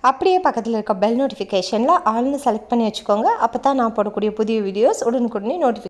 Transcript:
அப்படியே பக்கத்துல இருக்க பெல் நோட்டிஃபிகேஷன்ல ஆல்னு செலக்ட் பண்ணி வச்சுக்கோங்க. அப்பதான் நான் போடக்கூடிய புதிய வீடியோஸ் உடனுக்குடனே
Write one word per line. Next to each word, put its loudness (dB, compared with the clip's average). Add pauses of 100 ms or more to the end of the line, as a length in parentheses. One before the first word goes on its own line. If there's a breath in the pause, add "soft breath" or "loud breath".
அப்படியே 2
பக்கத்துல -2
இருக்க -2
பெல் 0
நோட்டிஃபிகேஷன்ல 0
ஆல்னு 0
செலக்ட் -2
பண்ணி 2
வச்சுக்கோங்க. 0 (140)
அப்பதான் 0
நான் 0
போடக்கூடிய -2
புதிய -2
வீடியோஸ் 0
உடனுக்குடனே 0 (140)